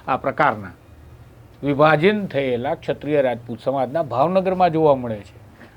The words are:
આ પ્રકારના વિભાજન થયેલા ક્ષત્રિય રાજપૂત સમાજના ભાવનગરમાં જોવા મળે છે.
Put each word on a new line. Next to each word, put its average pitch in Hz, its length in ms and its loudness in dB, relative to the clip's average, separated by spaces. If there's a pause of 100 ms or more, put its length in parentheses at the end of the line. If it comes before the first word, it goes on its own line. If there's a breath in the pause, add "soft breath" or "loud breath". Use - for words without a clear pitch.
આ 135 100 0
પ્રકારના 123 540 -2 (920)
વિભાજન 156 640 2
થયેલા 135 500 -2
ક્ષત્રિય 143 460 -2
રાજપૂત 120 380 -2
સમાજના 131 440 -2
ભાવનગરમાં 180 640 0
જોવા 156 260 4
મળે 120 200 -6
છે. - 500 -18 (120)